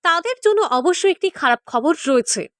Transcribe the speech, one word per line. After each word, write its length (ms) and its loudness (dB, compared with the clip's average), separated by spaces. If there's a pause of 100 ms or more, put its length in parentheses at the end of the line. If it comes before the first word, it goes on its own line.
তাদের 400 -2
জন্য 140 4 (200)
অবশ্য 280 0
একটি 200 0 (120)
খারাপ 200 0 (120)
খবর 220 0 (140)
রয়েছে। 340 0 (180)